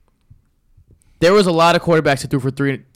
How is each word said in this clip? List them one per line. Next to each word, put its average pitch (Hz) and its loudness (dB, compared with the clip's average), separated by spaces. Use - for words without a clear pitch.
There 170 2
was 202 4
a 180 0
lot 170 2
of 170 -4
quarterbacks 151 0
that 131 -14
threw 139 -4
for 131 -4
three, 139 -6